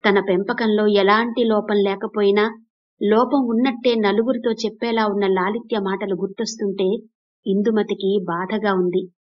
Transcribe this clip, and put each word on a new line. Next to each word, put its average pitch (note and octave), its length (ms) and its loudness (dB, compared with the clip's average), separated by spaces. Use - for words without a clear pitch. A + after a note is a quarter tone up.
తన G3 100 4
పెంపకంలో G#3 680 0
ఎలాంటి G#3+ 560 2
లోపం G#3+ 320 0
లేకపోయినా G#3 800 0
లోపం B3 440 2
ఉన్నట్టే A#3+ 480 0
నలుగురితో A3+ 560 0
చెప్పేలా A3 540 -2
ఉన్న G3+ 220 0
లాలిత్య G3+ 520 -2
మాటలు G3 360 -4
గుర్తొస్తుంటే G3 720 -4
ఇందుమతికి G3+ 760 0
బాధగా F#3+ 500 -2
ఉంది. F3+ 340 0